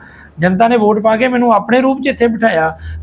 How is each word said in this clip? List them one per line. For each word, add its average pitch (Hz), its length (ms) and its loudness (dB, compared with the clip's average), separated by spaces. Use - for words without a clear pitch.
ਜਨਤਾ 185 280 2
ਨੇ 240 100 2
ਵੋਟ 214 220 2
ਪਾ 220 180 0
ਕੇ 254 100 0
ਮੈਨੂੰ 240 260 2
ਆਪਣੇ 226 280 2
ਰੂਪ 269 200 0
'ਚ 269 60 -4
ਇੱਥੇ 240 200 -2
ਬਿਠਾਇਆ 190 500 -2